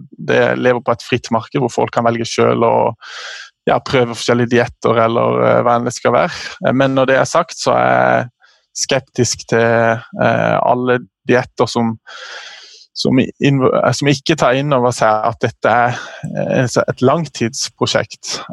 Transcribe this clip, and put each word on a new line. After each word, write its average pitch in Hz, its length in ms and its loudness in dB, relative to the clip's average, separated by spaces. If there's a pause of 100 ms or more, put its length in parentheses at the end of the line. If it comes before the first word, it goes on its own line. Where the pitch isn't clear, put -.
(120)
det 123 480 0
lever 123 220 2
på 120 100 -4
et 113 100 -2
fritt - 300 -4
marked 113 280 -2
hvor 120 120 -2
folk 120 200 -2
kan 123 140 -2
velge 117 200 0
selv 117 380 0
og, 117 320 2 (680)
ja, 127 140 2
prøve 120 340 0
forskjellige 120 360 0
dietter 117 560 2
eller, 120 360 0
eh, 120 220 2
hva 117 140 2
enn 120 80 -2
det 123 80 -4
skal - 200 -10
være. 165 220 0 (320)
Eh, 123 60 2
men 135 200 2
når 135 140 2
det 135 100 2
er 131 80 2
sagt, - 320 -2
så - 160 -2
er 123 160 2
jeg 123 400 2 (460)
skeptisk - 720 -4
til, 117 500 2 (240)
eh, 113 400 2
alle 127 380 2 (280)
dietter 123 400 0
som, 113 300 -2 (960)
som 127 240 0
inv-, 131 540 2
eh, - 220 2
som 143 140 -2
ikke 147 300 0
tar 127 160 2
inn 143 200 0
over 123 180 2
seg 110 400 0
at - 80 -10
dette 120 300 -2
er, 120 260 2 (400)
eh, 120 320 0
et - 340 -2
langtidsprosjekt, - 1400 -2 (120)